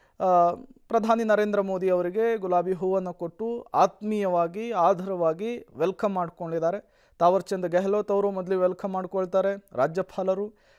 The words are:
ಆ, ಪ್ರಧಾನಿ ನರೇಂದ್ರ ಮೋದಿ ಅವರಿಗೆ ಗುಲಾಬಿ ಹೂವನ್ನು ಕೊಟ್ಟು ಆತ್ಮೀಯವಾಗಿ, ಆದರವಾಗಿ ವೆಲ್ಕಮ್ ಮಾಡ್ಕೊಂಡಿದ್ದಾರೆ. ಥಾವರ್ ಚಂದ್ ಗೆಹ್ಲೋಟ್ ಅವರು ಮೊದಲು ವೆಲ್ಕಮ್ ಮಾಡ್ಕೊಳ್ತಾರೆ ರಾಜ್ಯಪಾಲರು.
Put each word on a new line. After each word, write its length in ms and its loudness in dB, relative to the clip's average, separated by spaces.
ಆ, 320 6
ಪ್ರಧಾನಿ 360 2
ನರೇಂದ್ರ 380 2
ಮೋದಿ 280 -2
ಅವರಿಗೆ 480 0
ಗುಲಾಬಿ 360 0
ಹೂವನ್ನು 400 -2
ಕೊಟ್ಟು 600 -8
ಆತ್ಮೀಯವಾಗಿ, 960 0
ಆದರವಾಗಿ 960 0
ವೆಲ್ಕಮ್ 360 -2
ಮಾಡ್ಕೊಂಡಿದ್ದಾರೆ. 680 -4
ಥಾವರ್ 240 4
ಚಂದ್ 240 -4
ಗೆಹ್ಲೋಟ್ 440 0
ಅವರು 200 2
ಮೊದಲು 280 -4
ವೆಲ್ಕಮ್ 340 0
ಮಾಡ್ಕೊಳ್ತಾರೆ 800 -2
ರಾಜ್ಯಪಾಲರು. 760 -2